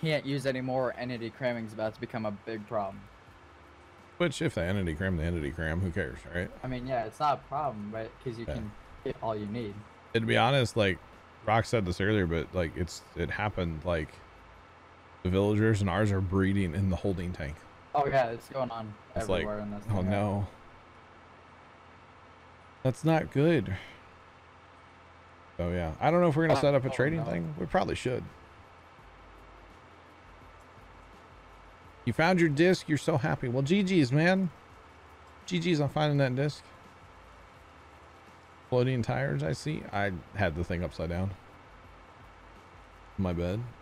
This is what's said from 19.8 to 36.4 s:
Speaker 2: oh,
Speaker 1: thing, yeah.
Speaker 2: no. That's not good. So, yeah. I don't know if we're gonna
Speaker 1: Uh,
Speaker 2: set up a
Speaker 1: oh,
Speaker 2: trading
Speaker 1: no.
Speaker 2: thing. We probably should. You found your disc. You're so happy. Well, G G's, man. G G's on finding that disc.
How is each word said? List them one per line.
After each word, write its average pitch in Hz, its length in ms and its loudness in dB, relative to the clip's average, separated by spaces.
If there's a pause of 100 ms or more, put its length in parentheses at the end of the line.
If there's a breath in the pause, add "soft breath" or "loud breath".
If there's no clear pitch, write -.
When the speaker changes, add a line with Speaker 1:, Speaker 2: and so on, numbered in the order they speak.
Speaker 2:
oh, 104 60 2
Speaker 1:
thing, 92 80 0
yeah. 95 60 2
Speaker 2:
no. 101 360 0 (2250)
That's 131 220 -2
not 160 260 2
good. 135 460 2 (1800 loud breath)
So, 87 120 -2
yeah. 87 300 -2
I 139 120 2
don't 175 100 4
know 175 80 6
if 139 60 2
we're 160 120 2
gonna 156 100 6
Speaker 1:
Uh, - 40 2
Speaker 2:
set 143 140 4
up 131 100 4
a 131 40 0
Speaker 1:
oh, - 40 -4
Speaker 2:
trading 156 260 0
Speaker 1:
no. 156 60 -2
Speaker 2:
thing. 165 340 -4
We 180 80 -4
probably - 280 2
should. 127 280 -4 (3750)
You 117 80 -2
found 175 260 4
your 170 80 6
disc. 165 400 4
You're 151 100 0
so 160 200 0
happy. 139 320 -2
Well, 131 140 0
G 190 200 4
G's, 170 300 4
man. 180 360 4 (960)
G 175 140 -2
G's 160 220 4
on 139 80 2
finding 147 300 2
that 127 160 4
disc. 143 280 -2 (2000)